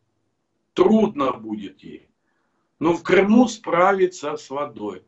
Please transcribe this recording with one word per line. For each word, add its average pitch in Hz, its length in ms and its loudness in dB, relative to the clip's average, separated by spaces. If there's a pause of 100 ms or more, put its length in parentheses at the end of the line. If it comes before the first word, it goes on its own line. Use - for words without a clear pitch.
(720)
трудно 175 600 2
будет 107 500 -14
ей. - 240 -20 (720)
Но 165 160 0
в - 80 -6
Крыму 202 460 4
справится 180 880 -2
с - 120 -20
водой, 107 600 -10